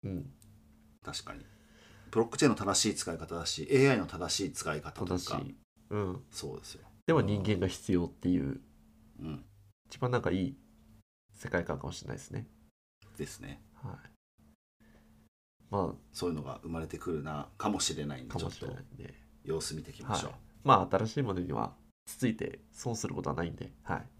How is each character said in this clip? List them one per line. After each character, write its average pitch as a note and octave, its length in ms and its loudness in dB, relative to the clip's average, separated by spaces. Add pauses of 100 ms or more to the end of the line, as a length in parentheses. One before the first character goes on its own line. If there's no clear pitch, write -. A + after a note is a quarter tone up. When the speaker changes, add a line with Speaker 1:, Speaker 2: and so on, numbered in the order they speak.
Speaker 1:
う G2+ 40 -4
ん。 F2+ 240 -4 (720)
Speaker 2:
確 - 200 -8
か - 100 -10
に。 - 100 -16 (680)
ブ A2+ 80 6
ロ A2+ 60 6
ッ - 20 -10
ク - 100 -8
チ D#3 60 6
ェ C#3+ 40 10
ー - 20 10
ン G#2 40 4
の - 20 -2
正 G2 340 4
し - 20 0
い - 20 0
使 - 180 -4
い D#2+ 60 -4
方 D#2 160 -8
だ E2+ 120 -4
し、 - 240 -4
エ C3+ 180 8
ー - 20 8
ア B2+ 40 6
イ A2+ 40 4
の F2+ 80 0
正 F2 300 -2
し G2 100 0
い C#2+ 60 -4
使 D#2 240 -2
い D2 40 -4
方 - 200 -10
と G2 60 -2
か。 F2+ 80 2
Speaker 1:
正 F#2 40 0
し - 140 -4 (160)
い。 - 80 -12 (340)
う G#2 80 -2
ん。 G2 320 -4
Speaker 2:
そ - 240 -8
う - 40 -10
で - 60 -16
す - 120 -14
よ。 - 120 -20 (180)
Speaker 1:
で E3 60 6
も D3+ 80 8
人 G2+ 220 4
間 G2 160 4
が F#2 80 4
必 - 260 0
要 F2 120 6
っ D#2+ 40 -2
て - 200 -2
い F2+ 120 6
う、 C#2 200 -2 (600)
Speaker 2:
う - 40 -10
ん。 D#2 200 -8 (420)
Speaker 1:
一 - 120 -16
番 B2+ 140 0
な B2 60 4
ん - 40 0
か - 80 2
い F2+ 60 2
い F#2+ 200 0 (760)
世 - 160 -12
界 F2 160 2
観 D2+ 160 -2
か C2+ 80 -6
も F2 40 -6
し - 100 -10
れ - 60 -10
な - 60 -6
い - 40 -10
で - 40 -14
す - 80 -16
ね。 A2 160 -6 (680)
Speaker 2:
で D2 100 -6
す - 140 -14
ね。 - 220 -14 (120)
Speaker 1:
は - 200 -10
い。 - 160 -18 (1600)
ま F#2 240 0
あ、 - 0 - (180)
Speaker 2:
そ - 140 -4
う F2 40 2
い - 20 -2
う D#2 40 -2
の D2 60 -6
が C2+ 200 -8
生 E2 60 -10
ま E2 120 -4
れ D#2 60 -4
て - 120 -8
く - 140 -6
る D2+ 100 -2
な、 D2 340 -6
か G#2+ 140 0
も G#2 100 0
し - 160 0
れ D2 80 -4
な D2 120 -4
い B1+ 60 -10
ん B1+ 60 -12
で、 - 40 -10
Speaker 1:
か - 60 -2
も - 120 -2
し - 100 -12
れ - 80 -6
な - 60 -8
い - 20 -10
ん - 200 -14
で。 - 80 -12
Speaker 2:
ち - 20 -12
ょ - 40 -12
っ - 40 -18 (300)
と - 40 -10
様 D#2+ 120 2
子 - 140 -4
見 D#2 80 -6
て - 80 -14
い - 40 -14
き - 80 -16
ま - 140 0
し - 80 2
ょ - 40 -4
う。 - 20 -6
Speaker 1:
は - 60 -12
い。 - 40 -18 (220)
ま A2+ 280 8
あ、 G2 60 4
新 G#2+ 100 4
し B2+ 140 0
い - 20 4
も G#2 120 2
の F2+ 60 0
に F2 120 -2
は A1+ 220 -2 (320)
つ - 100 -12
つ B2+ 120 2
い - 80 2
て - 240 -6 (120)
損 A#2 240 -4
す - 100 -4
る - 80 -2
こ - 80 -4
と - 80 -2
は - 60 0
な E2+ 80 0
い E2+ 60 -2
ん - 60 -10
で、 - 160 -10 (100)
は F2+ 140 -2
い。 - 100 -8 (140)